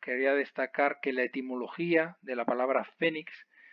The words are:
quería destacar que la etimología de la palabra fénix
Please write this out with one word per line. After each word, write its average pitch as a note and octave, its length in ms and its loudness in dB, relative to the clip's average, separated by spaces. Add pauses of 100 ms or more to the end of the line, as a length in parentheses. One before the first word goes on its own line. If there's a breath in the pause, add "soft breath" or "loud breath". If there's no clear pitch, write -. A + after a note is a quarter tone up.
quería C3+ 320 0
destacar C#3 680 0
que C#3 120 -2
la B2+ 100 0
etimología C#3 960 -2
de C3 140 -8
la A#2 80 -2
palabra B2+ 420 2 (120)
fénix D#3+ 340 -2 (420 soft breath)